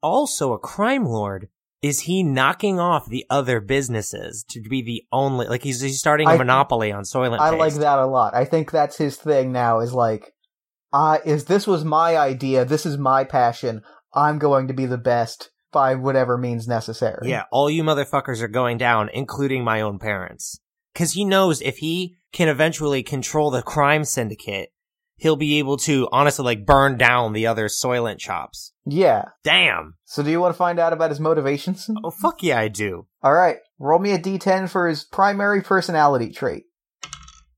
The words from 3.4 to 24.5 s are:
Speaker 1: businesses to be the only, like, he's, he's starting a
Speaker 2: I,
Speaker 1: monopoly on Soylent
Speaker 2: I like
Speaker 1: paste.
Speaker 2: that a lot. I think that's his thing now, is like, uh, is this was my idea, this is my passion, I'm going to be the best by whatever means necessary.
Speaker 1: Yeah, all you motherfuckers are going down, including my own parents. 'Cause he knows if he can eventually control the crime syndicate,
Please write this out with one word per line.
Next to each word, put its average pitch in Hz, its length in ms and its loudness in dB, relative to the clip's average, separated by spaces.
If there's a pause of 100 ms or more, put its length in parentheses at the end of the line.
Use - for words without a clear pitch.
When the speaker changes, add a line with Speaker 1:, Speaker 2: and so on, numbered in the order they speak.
Speaker 1:
businesses 113 880 -4
to 120 120 -14
be 123 200 -6
the 113 220 -8 (100)
only, 131 340 0
like, 123 160 -4
he's, 127 160 -6
he's 135 200 -6
starting 151 280 2
a 160 40 8
Speaker 2:
I, 165 60 8
Speaker 1:
monopoly 127 540 2
on 101 120 -8
Soylent 123 360 -2
Speaker 2:
I 156 120 4
like 160 200 2
Speaker 1:
paste. 147 80 -4
Speaker 2:
that 147 200 2
a 131 60 2
lot. 123 300 2
I 123 100 2
think 156 260 -2
that's 147 260 0
his 143 180 -2
thing 135 380 0
now, 117 260 2
is 120 140 -4
like, 113 400 -2 (580)
uh, 156 340 4
is 147 200 0
this 202 200 2
was 165 200 0
my 160 320 2
idea, 131 480 2
this 147 200 -2
is 143 120 -4
my 135 260 2
passion, 120 580 -2 (320)
I'm 151 260 2
going 139 280 2
to 131 60 -4
be 131 140 -4
the 123 100 -4
best 120 540 -2 (200)
by 131 240 2
whatever 127 420 0
means 120 300 -4
necessary. 113 600 -4
Speaker 1:
Yeah, 117 220 -4
all 143 180 4
you 160 140 0
motherfuckers 139 580 -2
are 117 80 -4
going 120 280 -2
down, 117 360 0
including 131 500 -4
my 110 180 0
own 104 180 -4
parents. 98 600 -8 (360)
'Cause 170 180 -2
he 196 100 -4
knows 190 380 2
if 131 160 -6
he 175 400 -6 (160)
can 165 160 2
eventually 147 540 0
control 147 480 -2
the 127 100 -2
crime 151 420 0
syndicate, 107 640 -8 (480)